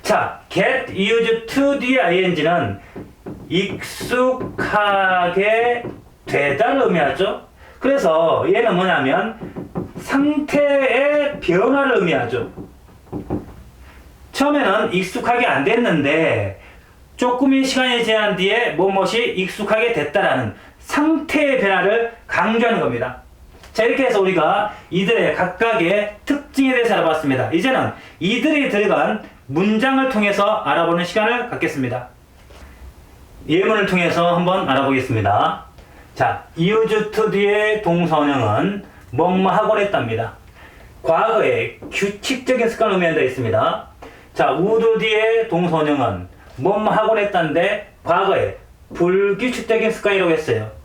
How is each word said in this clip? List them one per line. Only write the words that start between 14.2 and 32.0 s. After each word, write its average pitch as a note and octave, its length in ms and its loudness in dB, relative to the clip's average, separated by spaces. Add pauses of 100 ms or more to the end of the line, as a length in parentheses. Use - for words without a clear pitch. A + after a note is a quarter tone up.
처음에는 B3 600 0
익숙하게 A#3 520 -2
안 - 180 0
됐는데 D#3 960 0 (580)
조금의 C4+ 460 2
시간이 B3+ 400 0
지난 G#3+ 320 0
뒤에 G3+ 360 0
무엇이 F#3+ 680 0
익숙하게 G#3+ 560 -2
됐다라는 C#3+ 640 -2 (240)
상태의 D4 800 0
변화를 G3+ 540 0 (140)
강조하는 G#3+ 520 0
겁니다. - 420 -4 (520)
자, A3 100 0
이렇게 B3+ 220 2
해서 A3 140 2
우리가 F#3 540 0 (160)
이들의 F#3+ 460 0
각각의 G3+ 880 0
특징에 C4+ 480 0
대해서 A3+ 220 2
알아봤습니다. D#3 560 0
이제는 F#3+ 400 0 (280)
이들이 A#3+ 500 0
들어간 G3+ 540 0 (220)
문장을 A3 640 2
통해서 G3+ 540 0
알아보는 E3+ 420 0
시간을 A3 440 -2
갖겠습니다. C3 580 -4 (1400)